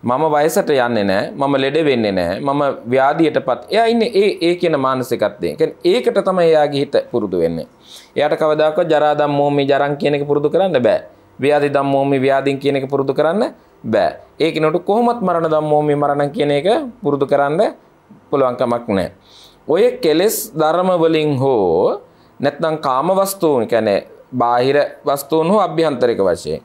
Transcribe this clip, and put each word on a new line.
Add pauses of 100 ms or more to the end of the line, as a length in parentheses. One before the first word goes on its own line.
"මම
වයසට
යන්නේ
නැහැ,
මම
ලෙඩ
වෙන්නේ
නැහැ,
මම (240)
ව්‍යාධියටපත්."
එයා
ඉන්නේ
ඒ,
ඒ
කියන
මානසිකත්වයෙන්.
කියන්නේ
ඒකට
තමයි
එයාගේ
හිත (120)
පුරුදු
වෙන්නේ. (480)
එයාට
කවදාකවත්
ජරා
ධම්මෝමි
ජරං
කියන
එක
පුරුදු
කරන්න
බෑ. (380)
ව්‍යාධි
ධම්මෝමි
ව්‍යාධින්
කියන
එක
පුරුදු
කරන්න (400)
බෑ. (280)
ඒ
කෙනෙකුට
කොහොමත්
මරණ
ධම්මෝමි
මරණං
කියන
එක (320)
පුරුදු
කරන්න (680)
පුළුවන්
කමක්
නැහැ. (520)
ඔය
කෙලෙස්
ධර්ම
වලින්
හෝ (380)
නැත්නම්
කාම
වස්තුන්,
කියන්නේ (220)
බාහිර
වස්තුන්
හෝ
අභ්‍යන්තරික
වශයෙන්